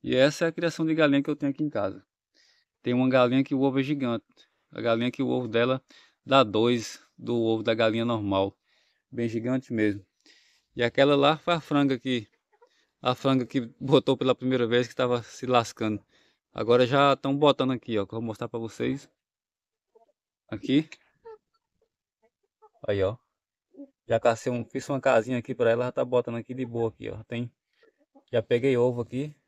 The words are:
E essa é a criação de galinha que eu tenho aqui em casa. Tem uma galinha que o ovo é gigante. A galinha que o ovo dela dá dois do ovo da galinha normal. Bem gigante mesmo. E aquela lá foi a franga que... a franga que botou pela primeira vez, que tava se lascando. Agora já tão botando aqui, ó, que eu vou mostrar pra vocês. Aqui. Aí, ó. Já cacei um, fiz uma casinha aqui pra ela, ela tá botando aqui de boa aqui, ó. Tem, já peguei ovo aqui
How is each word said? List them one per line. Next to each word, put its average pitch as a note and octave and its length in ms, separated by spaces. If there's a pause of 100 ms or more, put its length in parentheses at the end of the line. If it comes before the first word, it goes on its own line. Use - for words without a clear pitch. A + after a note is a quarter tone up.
E B2+ 120
essa C#3+ 300
é E3 40
a E3 40
criação E3+ 320
de D#3+ 100
galinha C#3+ 280
que D3 80
eu D3 60
tenho C#4+ 140
aqui D3+ 140
em D3 60
casa. G2+ 340 (800)
Tem B2 100
uma B2+ 160
galinha B2+ 340
que C#3 120
o C3 80
ovo C3+ 180
é - 20
gigante. C3 420 (460)
A - 100
galinha A#2 300
que C3+ 120
o B2 60
ovo B2+ 200
dela A#2+ 340 (420)
dá C3+ 180
dois A2+ 580 (160)
do A#2+ 200
ovo A2+ 260
da A2+ 100
galinha A2+ 320
normal. G2+ 520 (540)
Bem A#2 180
gigante B2 440
mesmo. G#2 320 (720)
E A#2+ 60
aquela C#3 340
lá C#3+ 220
foi F3 160
a E3 60
franga C#3+ 380
que... A#2+ 300 (720)
a B2+ 140
franga C3 320
que C3+ 140 (200)
botou C3+ 360
pela C3 180
primeira B2+ 320
vez, A#2+ 220
que - 60
tava B2 280
se - 240
lascando. A2+ 580 (480)
Agora A#2+ 340
já C#3 300
tão C#3 200
botando C#3 360
aqui, A#2 240
ó, G2+ 80
que - 80
eu A2+ 60
vou A2+ 80
mostrar A2+ 220
pra A#2+ 100
vocês. B2 500 (1400)
Aqui. B2+ 400 (2000)
Aí, G2+ 160
ó. G2+ 140 (880)
Já A#2 140
cacei A#2+ 320
um, A#2+ 120
fiz - 240
uma C#3 120
casinha B2 380
aqui A#2+ 160
pra A2+ 160
ela, A#2+ 140
ela B2 80
tá C3 120
botando B2 320
aqui A#2 160
de B2+ 140
boa A#2 220
aqui, A2 200
ó. G#2 160
Tem, A#2+ 260 (800)
já A#2 120
peguei B2 340
ovo A#2+ 240
aqui C#3 340 (140)